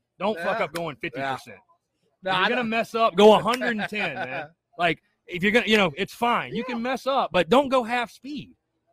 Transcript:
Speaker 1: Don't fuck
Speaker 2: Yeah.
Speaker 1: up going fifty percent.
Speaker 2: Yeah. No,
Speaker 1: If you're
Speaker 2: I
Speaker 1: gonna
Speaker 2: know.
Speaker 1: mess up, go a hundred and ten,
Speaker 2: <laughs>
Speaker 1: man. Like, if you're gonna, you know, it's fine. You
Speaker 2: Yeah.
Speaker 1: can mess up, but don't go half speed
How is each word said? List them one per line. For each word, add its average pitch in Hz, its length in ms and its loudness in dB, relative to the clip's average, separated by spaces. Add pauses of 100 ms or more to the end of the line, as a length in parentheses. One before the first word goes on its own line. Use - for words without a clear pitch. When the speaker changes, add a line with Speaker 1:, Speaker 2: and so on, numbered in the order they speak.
(200)
Speaker 1:
Don't 196 200 -2
fuck 190 200 -2
Speaker 2:
Yeah. 190 60 0
Speaker 1:
up 151 80 -10
going 165 240 -8
fifty 135 240 -10
percent. 135 260 -6
Speaker 2:
Yeah. 107 60 -20 (680)
No, 185 80 -4
Speaker 1:
If 185 60 0
you're 190 80 2
Speaker 2:
I 214 40 2
Speaker 1:
gonna 247 140 -2
Speaker 2:
know. 220 60 -4
Speaker 1:
mess 226 260 -4
up, 226 200 2
go 208 200 10
a 170 40 4
hundred 240 380 -2
and 190 120 -6
ten, 196 260 -6
Speaker 2:
<laughs> - 0 -
Speaker 1:
man. 147 320 -8 (300)
Like, 170 240 -2 (260)
if 180 160 -6
you're 208 80 4
gonna, 214 160 2
you 214 100 4
know, 185 200 2
it's 190 160 -6
fine. 202 400 -2
You 226 140 -4
Speaker 2:
Yeah. 262 60 -6
Speaker 1:
can 233 80 -6
mess 233 260 -6
up, 262 240 -2
but 175 180 0
don't 262 200 4
go 254 140 2
half 240 280 -4
speed 262 400 -14 (420)